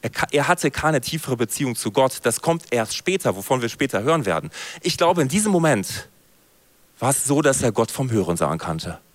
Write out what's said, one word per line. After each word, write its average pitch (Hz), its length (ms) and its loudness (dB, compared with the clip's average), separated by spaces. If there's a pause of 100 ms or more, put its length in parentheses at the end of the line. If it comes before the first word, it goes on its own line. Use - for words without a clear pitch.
er - 80 -6
ka-, - 200 -4
er 143 160 2
hatte 170 240 2
keine 151 300 0
tiefere 135 360 -4
Beziehung 123 380 -2
zu - 160 -4
Gott. 131 320 2
Das - 200 0
kommt 170 280 0
erst 113 240 0
später, 180 400 0
wovon 123 260 -2
wir 117 80 -2
später 113 360 -2
hören 156 200 2
werden. 82 260 -2 (320)
Ich 180 140 -2
glaube, 170 240 4
in 139 60 4
diesem 208 240 0
Moment 156 580 2 (920)
war 127 100 0
es - 140 0
so, 143 180 2
dass 139 180 4
er 117 120 0
Gott 113 180 0
vom 131 220 -4
Hören 87 240 2
sagen 80 240 0
kannte. 80 400 -6 (140)